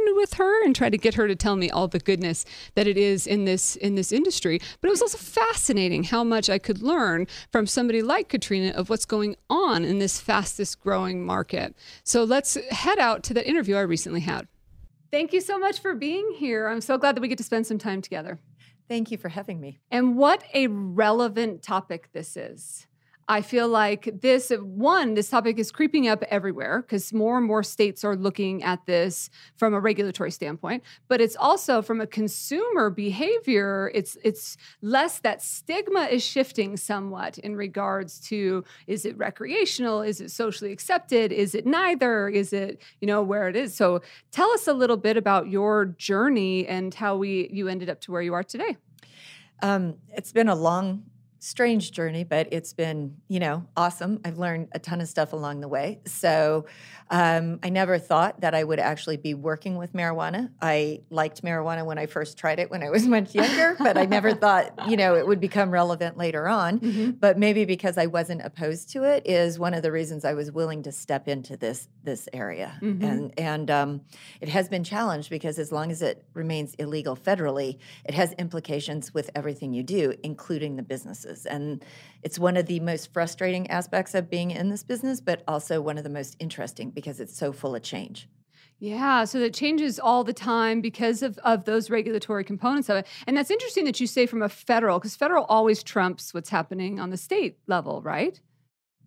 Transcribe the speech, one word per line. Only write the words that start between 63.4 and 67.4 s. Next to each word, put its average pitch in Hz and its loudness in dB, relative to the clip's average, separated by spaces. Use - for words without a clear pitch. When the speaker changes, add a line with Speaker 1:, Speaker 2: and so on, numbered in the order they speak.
Speaker 2:
but 247 4
I 190 4
never 208 4
thought, 202 4
you 226 4
know, 190 6
it 160 4
would 196 4
become 196 2
relevant 175 0
later 165 -2
on. 202 2
Speaker 1:
Mm-hmm. 220 0
Speaker 2:
But 202 4
maybe 208 4